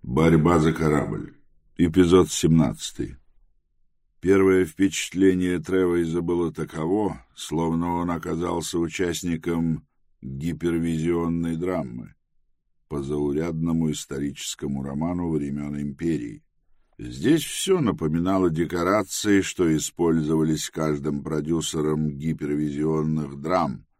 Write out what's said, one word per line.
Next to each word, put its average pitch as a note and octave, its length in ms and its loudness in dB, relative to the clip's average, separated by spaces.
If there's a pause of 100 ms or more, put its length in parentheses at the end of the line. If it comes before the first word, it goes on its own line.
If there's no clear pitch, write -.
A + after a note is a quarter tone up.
Борьба D#2+ 560 4
за D#2+ 120 4
корабль. C#2+ 600 -2 (420)
Эпизод F2 540 6
семнадцатый. C#2 840 0 (1040)
Первое F#2+ 440 6
впечатление F#2 960 2
Тревейза F2 640 2
было F2 320 -2
таково, E2 840 -4
словно E2 640 -2
он F2 160 -2
оказался E2+ 680 -4
участником E2+ 1040 -2 (380)
гипервизионной E2 1300 -2
драмы C#2+ 580 -6 (720)
по D2 160 -6
заурядному D#2+ 880 -2
историческому C#2 920 -6
роману E2 460 -4
времён D2 500 -4
Империи. C#2 640 -6 (520)
Здесь B2 460 0
всё - 380 0
напоминало F2 680 2
декорации, F2+ 880 0
что E2+ 360 0
использовались D#2+ 920 0
каждым D2 540 -2
продюсером D2+ 880 -2
гипервизионных D2+ 1300 -2
драм. D#2 440 -2 (160)